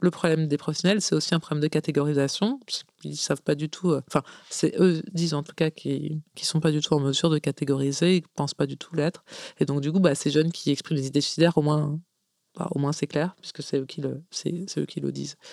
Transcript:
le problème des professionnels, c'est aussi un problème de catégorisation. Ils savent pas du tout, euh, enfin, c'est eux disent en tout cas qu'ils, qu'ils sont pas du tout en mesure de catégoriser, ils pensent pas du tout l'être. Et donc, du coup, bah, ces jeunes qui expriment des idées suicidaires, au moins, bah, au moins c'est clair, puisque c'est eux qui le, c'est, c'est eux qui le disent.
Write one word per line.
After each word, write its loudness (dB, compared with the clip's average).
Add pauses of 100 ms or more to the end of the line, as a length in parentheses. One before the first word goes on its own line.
le 6
problème 0
des 0
professionnels, 0
c'est 0
aussi 0
un 4
problème -4
de 2
catégorisation. 0 (440)
Ils -10
savent -2
pas 2
du -4
tout, -2
euh, 2
enfin, 0 (260)
c'est 0
eux 4
disent 0
en -2
tout -14
cas 2
qu'ils, -6 (120)
qu'ils -6
sont 2
pas 4
du 0
tout 2
en 4
mesure 2
de 4
catégoriser, 0
ils 0 (100)
pensent -4
pas 0
du -6
tout -12
l'être. -2 (360)
Et 4
donc, 0
du 0
coup, 2
bah, 6
ces 0
jeunes 4
qui -2
expriment -2
des -2
idées 0
suicidaires, 4
au 2
moins, 2 (580)
bah, -4
au -2
moins 2
c'est -2
clair, -2
puisque -14
c'est -2
eux -2
qui -10
le, -4
c'est, -6
c'est -6
eux -2
qui -8
le -2
disent. -8 (180)